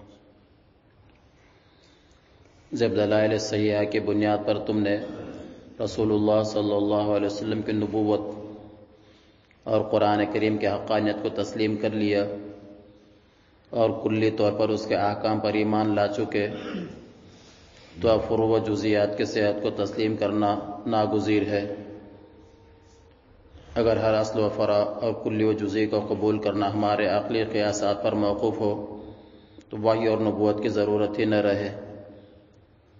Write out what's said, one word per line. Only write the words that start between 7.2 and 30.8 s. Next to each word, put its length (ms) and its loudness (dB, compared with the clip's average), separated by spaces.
وسلم 360 -4
کی 100 -4
نبوت 480 0
اور 160 2
قرآن 520 2
کریم 260 2
کی 80 0
حقانیت 560 0
کو 200 -2
تسلیم 340 -2
کر 140 -2
لیا 340 0
اور 200 2
کلی 280 2
طور 220 0
پر 160 0
اس 180 -2
کے 80 0
احکام 460 0
پر 120 0
ایمان 420 2
لا 140 2
چکے، 400 -2
تو 80 2
اب 200 6
فروع 200 2
و 100 4
جزیات 600 0
کی 60 0
صحت 380 0
کو 80 0
تسلیم 460 -2
کرنا 420 0
ناگزیر 600 2
ہے۔ 280 -2
اگر 220 2
ہر 180 2
اصل 260 0
و 160 2
فرع 280 2
اور 280 -4
کلی 200 0
و 80 4
جزی 340 0
کو 220 0
قبول 300 0
کرنا 340 0
ہمارے 340 0
عقلی 460 0
قیاسات 500 0
پر 100 0
موقوف 460 0
ہو 440 -4
تو 60 -10
وحی 300 2
اور 120 4
نبوت 440 2
کی 60 2
ضرورت 500 0